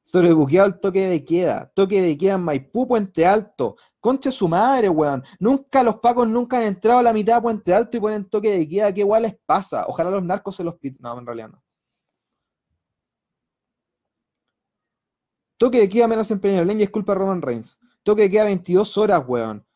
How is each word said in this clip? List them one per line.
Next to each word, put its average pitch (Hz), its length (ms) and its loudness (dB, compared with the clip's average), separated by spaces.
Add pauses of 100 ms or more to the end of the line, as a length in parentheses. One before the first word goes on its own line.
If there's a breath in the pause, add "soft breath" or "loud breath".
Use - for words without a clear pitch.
Sobrebuqueado 170 680 2
el 196 100 -6
toque 190 300 -2
de 160 160 -2
queda. 160 500 -4
Toque 196 260 0
de 170 160 0
queda 190 180 0
en 185 100 -4
Maipú, 156 420 -4
Puente 208 400 0
Alto. 185 480 -2 (240 soft breath)
Conche 269 320 -2
su 214 160 -2
madre, 220 420 2
weón. 147 360 0 (160 loud breath)
Nunca 269 420 0
los 226 140 0
pacos 240 320 0
nunca 240 300 -2
han 233 40 0
entrado 220 380 2
a - 20 2
la 233 100 4
mitad 214 240 0
de 233 60 0
Puente 220 320 -2
Alto 233 220 0
y 226 40 -4
ponen 208 260 -6
toque 208 300 -2
de 156 120 -2
queda. 196 260 -2
¿Qué 202 80 -2
weá 202 160 2
les 226 260 -4
pasa? 156 440 -2
Ojalá 170 240 -4
los 196 100 -4
narcos 190 320 -6
se - 80 -10
los 170 140 -6
pit-, 135 240 -14
no, 123 180 -12
en 120 80 -16
realidad 117 220 -12
no. - 160 -20 (4000)
Toque 240 220 4
de 202 100 6
queda, 226 180 4
menos 220 240 0
en 208 80 -2
Peñalolén 196 400 0
y 208 60 4
es 196 60 -4
culpa 202 240 -4
de 190 40 -4
Roman 190 240 -2
Reigns. 120 340 -8 (280)
Toque 214 180 2
de 196 80 4
queda 214 140 2
veintidós 190 540 0
horas, 202 280 2
weón. 113 480 -6